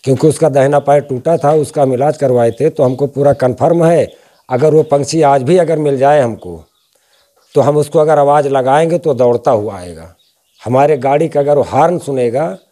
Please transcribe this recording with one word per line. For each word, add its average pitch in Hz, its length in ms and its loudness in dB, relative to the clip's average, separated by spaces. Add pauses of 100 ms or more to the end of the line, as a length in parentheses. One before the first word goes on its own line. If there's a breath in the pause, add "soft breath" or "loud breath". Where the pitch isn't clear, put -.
क्योंकि 135 220 0
उसका 156 220 2
दाहिना 139 300 2
पैर 143 220 2
टूटा 135 360 -4
था, 147 160 0
उसका 151 300 -2
हम 135 100 0
इलाज 139 240 -2
करवाए 123 340 0
थे, 147 200 -2
तो - 120 -4
हमको 131 240 -2
पूरा 143 260 0
confirm 160 520 0
है। 165 280 2 (380 soft breath)
अगर 147 240 0
वो 156 80 4
पंछी 143 400 -2
आज 139 200 2
भी 156 140 0
अगर 160 220 0
मिल 143 200 -2
जाए 143 220 2
हमको, 87 440 -6 (920)
तो 143 60 2
हम 143 160 2
उसको 151 220 0
अगर 151 200 2
आवाज़ 143 300 2
लगाएंगे 143 500 0
तो 156 160 -2
दौड़ता 120 360 0
हुआ 104 280 -2
आएगा। 87 360 -18 (500)
हमारे 139 320 0
गाड़ी 139 320 -2
का 147 120 -2
अगर 143 160 0
वो 135 60 0
हॉर्न 160 360 0
सुनेगा 135 600 -4 (140)